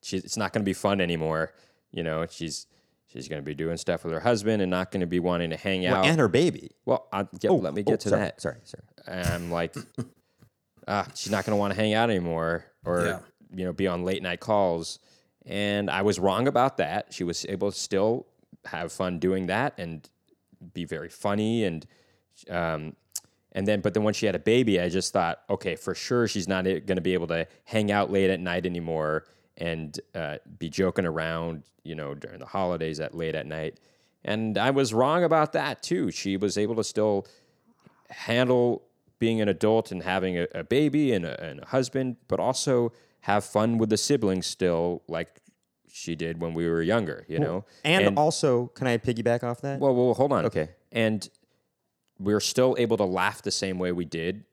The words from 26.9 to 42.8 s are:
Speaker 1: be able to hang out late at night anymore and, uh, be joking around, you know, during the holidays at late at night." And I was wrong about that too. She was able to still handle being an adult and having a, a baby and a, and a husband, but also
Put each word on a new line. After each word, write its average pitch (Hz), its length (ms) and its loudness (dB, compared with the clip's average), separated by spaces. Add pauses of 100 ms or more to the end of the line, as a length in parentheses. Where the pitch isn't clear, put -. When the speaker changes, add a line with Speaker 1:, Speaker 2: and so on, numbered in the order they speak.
Speaker 1:
be 90 140 0
able 85 140 -2
to 82 180 -2 (180)
hang 107 260 0
out 101 200 2
late 95 180 4
at 92 120 0
night 90 260 -2
anymore 80 580 -2 (320)
and, 80 420 -6 (160)
uh, 76 220 -6 (220)
be 82 100 -6
joking 92 380 0
around, 82 560 -4 (200)
you 80 120 -10
know, 73 200 -8
during 73 260 -16
the 67 60 -16
holidays 80 540 -2
at 76 140 -6
late 80 200 -4
at 71 120 -6
night." 78 340 -8 (440)
And 107 340 -2
I 117 120 4
was 135 220 2
wrong 143 320 4
about 156 300 2
that 143 280 -2
too. 175 280 -2
She 98 260 -4
was 98 220 0
able 107 160 0
to 110 100 0
still 104 420 0 (840)
handle 123 720 2 (360)
being 113 220 2
an 104 80 2
adult 110 440 2
and 92 100 -6
having 92 360 0
a, 87 160 0
a 82 100 -6
baby 143 480 2
and 92 120 0
a, 73 180 -8
and 76 180 -12
a - 60 -16
husband, 131 500 -2 (120)
but - 100 0
also 120 540 2 (300)